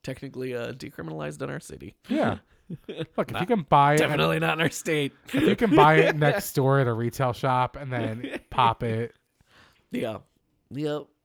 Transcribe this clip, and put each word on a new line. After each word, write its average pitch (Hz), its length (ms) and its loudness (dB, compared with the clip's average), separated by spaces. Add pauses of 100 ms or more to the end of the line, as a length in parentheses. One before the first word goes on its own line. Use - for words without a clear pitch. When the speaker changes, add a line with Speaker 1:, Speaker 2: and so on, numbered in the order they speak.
Speaker 1:
Technically, 131 520 -10
uh, 120 180 -6
decriminalized 151 680 -12
in 139 80 -8
our 143 100 -10
city. - 360 -16 (120)
Speaker 2:
Yeah. 214 300 -2 (320)
Speaker 1:
<laughs> - 0 -
Speaker 2:
Look, 170 180 -12
if 160 200 -8 (220)
you - 40 -8
Speaker 1:
Not, - 140 -4
Speaker 2:
can 220 160 0
buy 143 320 4
it, - 20 4
Speaker 1:
definitely 156 420 2
not 160 180 0
in 160 40 -2
our 165 80 2
state. 151 420 -2 (220)
Speaker 2:
if 277 100 2
you - 120 4
can 226 200 2
buy 151 200 8
it 160 200 4
Speaker 1:
<laughs> - 20 -4
Speaker 2:
next 143 360 0
door 139 260 4
at 127 80 2
a 117 60 0
retail 117 400 -2
shop 127 420 -2
and 139 160 -10
then 117 540 -6
Speaker 1:
<laughs> - 40 -20
Speaker 2:
pop 117 340 2
it. 117 300 -4 (800)
Speaker 1:
Yeah. 110 280 -6 (520)
Yep. 147 360 -6 (180)